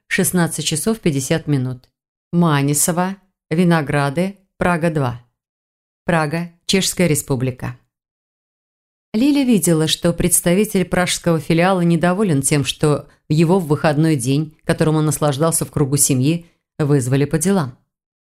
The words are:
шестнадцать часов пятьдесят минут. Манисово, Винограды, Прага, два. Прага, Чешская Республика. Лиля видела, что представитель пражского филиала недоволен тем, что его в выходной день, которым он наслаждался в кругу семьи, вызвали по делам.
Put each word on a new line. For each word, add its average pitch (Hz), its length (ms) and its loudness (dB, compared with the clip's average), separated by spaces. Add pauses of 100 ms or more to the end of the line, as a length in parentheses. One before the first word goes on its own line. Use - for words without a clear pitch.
шестнадцать 170 580 -2
часов 214 340 -4
пятьдесят 160 480 -2
минут. 127 400 -4 (460)
Манисово, 170 800 0 (340)
Винограды, 160 920 0 (180)
Прага, 170 320 0
два. 135 360 -4 (800)
Прага, 165 480 -2 (140)
Чешская 180 420 0
Республика. 127 720 -4 (1300)
Лиля 277 320 2
видела, 170 420 2
что 170 240 -2
представитель 180 720 0
пражского 175 560 -2
филиала 175 400 2
недоволен 175 640 2
тем, 139 240 0
что - 420 -2 (220)
его 165 300 4
в 165 80 -4
выходной 151 500 2
день, 139 480 -2
которым 156 320 0
он 156 80 0
наслаждался 151 580 -2
в - 80 -8
кругу 143 240 -2
семьи, 143 520 0 (300)
вызвали 139 460 0
по 143 140 -2
делам. 156 400 -2 (440)